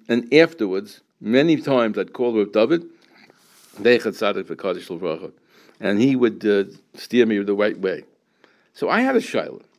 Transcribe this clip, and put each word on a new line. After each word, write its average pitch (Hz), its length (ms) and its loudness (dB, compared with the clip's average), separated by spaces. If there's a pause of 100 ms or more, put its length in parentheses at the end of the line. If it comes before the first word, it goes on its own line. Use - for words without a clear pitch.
and 120 260 -2
afterwards, 107 640 0 (200)
many 139 380 2
times 117 380 0
I'd 98 160 -4
call 120 240 -2
Rav 101 140 0
David, 135 340 2 (920)
Zeichat 113 420 2
Tzadik 101 260 -4
V'Kadosh 90 460 -8
L'Vracha, 85 400 -8 (480)
and 101 220 0
he 135 160 4
would, 117 280 0
uh, 101 200 2 (300)
steer 120 300 0
me 110 140 0
the 101 160 -2
right 101 240 -2
way. 90 240 -4 (720)
So - 160 -4
I 208 140 0
had 269 120 0
a 226 60 0
shaila. 78 420 -6 (160)